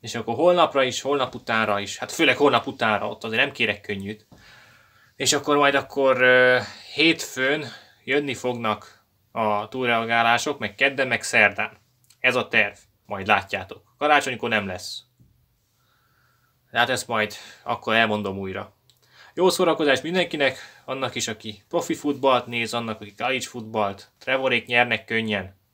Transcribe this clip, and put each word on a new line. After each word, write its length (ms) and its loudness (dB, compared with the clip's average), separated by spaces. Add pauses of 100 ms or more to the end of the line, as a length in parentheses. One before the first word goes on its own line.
És 140 -12
akkor 200 -4
holnapra 480 4
is, 180 -2
holnap 340 -2
utánra 440 0
is, 180 -8
hát 140 -10
főleg 260 2
holnap 300 4
utánra, 420 -2
ott 140 -12
azért 180 -2
nem 100 0
kérek 300 -2
könnyűt. 460 -10 (880)
És 180 -2
akkor 240 2
majd 180 4
akkor, 460 2
ö, 380 6 (340)
hétfőn 720 -2 (380)
jönni 300 -2
fognak 720 -6 (260)
a 360 -2
túlreagálások, 920 0
meg 160 -8
kedden, 320 0
meg 160 -2
szerdán. 540 2 (420)
Ez 160 2
a 120 0
terv. 280 0 (300)
Majd 220 -8
látjátok. 680 -4
Karácsonykor 520 0
nem 180 0
lesz. 360 -12 (1700)
De 80 -2
hát 100 4
ezt 180 -4
majd 260 -2 (300)
akkor 320 -2
elmondom 420 0
újra. 380 -10 (580)
Jó 160 2
szórakozást 540 2
mindenkinek, 540 0 (280)
annak 300 -6
is, 120 -4
aki 400 -10
profi 260 -4
futballt 520 0
néz, 280 -6
annak, 280 -6
aki 120 -18
college 340 -4
futballt. 720 -6
Trevorék 460 0
nyernek 400 2
könnyen. 540 -4 (140)